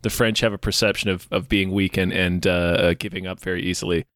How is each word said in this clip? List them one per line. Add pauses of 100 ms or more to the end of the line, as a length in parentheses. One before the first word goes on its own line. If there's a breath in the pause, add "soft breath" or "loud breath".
The
French
have
a
perception
of,
of
being
weak
and,
and,
uh,
uh,
giving
up
very
easily. (120)